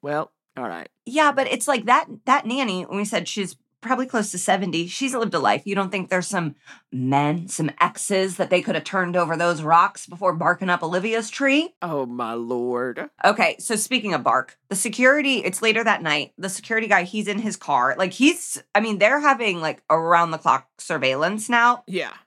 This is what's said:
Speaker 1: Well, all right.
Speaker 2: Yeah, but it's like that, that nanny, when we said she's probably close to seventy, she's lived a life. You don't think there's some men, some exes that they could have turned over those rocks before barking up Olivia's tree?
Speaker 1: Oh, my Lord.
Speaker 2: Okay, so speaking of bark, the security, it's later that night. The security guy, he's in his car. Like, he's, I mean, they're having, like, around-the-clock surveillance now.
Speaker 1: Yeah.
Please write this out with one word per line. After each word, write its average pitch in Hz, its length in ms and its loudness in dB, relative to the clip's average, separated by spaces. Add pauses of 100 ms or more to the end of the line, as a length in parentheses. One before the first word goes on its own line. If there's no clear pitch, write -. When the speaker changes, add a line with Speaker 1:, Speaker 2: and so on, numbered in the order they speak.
Speaker 1:
Well, 147 280 -4 (240)
all 123 140 -6
right. 82 180 -10 (200)
Speaker 2:
Yeah, 294 240 4
but 262 200 0
it's - 160 -2
like 254 180 0
that, 247 200 4 (200)
that 262 200 2
nanny, 220 380 -2
when - 140 -6
we 208 80 0
said 185 220 -4
she's 190 300 -6 (240)
probably 254 240 -2
close 220 240 -2
to - 80 -8
seventy, 175 500 0
she's 254 280 -4
lived 226 180 -2
a 165 60 0
life. 120 260 2
You 202 80 -4
don't 190 160 -2
think 185 200 -6
there's 180 180 0
some 170 280 -4 (360)
men, 143 560 0
some 160 320 -4
exes 190 560 0
that 185 140 -2
they 180 120 4
could 165 140 -2
have 156 80 -4
turned 175 320 -2
over 165 220 0
those 170 240 0
rocks 165 440 4
before 180 280 -2
barking 170 360 0
up 180 140 0
Olivia's 214 460 -2
tree? 277 520 0
Speaker 1:
Oh, 151 240 -4
my 120 280 -6
Lord. 123 760 -4 (140)
Speaker 2:
Okay, 196 360 4
so 226 180 -4
speaking 214 360 -2
of 143 80 0
bark, - 360 0 (100)
the 196 80 -4
security, 262 720 2
it's 185 160 -4
later 226 240 2
that 202 180 2
night. 147 340 -2
The 185 120 -6
security 220 380 -4
guy, 190 160 4
he's 208 260 -4
in 202 100 -4
his 214 160 -4
car. 131 420 0
Like, 185 140 -2
he's, - 500 0 (140)
I 208 60 4
mean, 220 160 -2
they're 240 240 4
having, 226 400 2
like, 156 280 -4
around-the-clock 160 800 2 (100)
surveillance 156 680 -2
now. 240 400 2
Speaker 1:
Yeah. 165 240 -6 (160)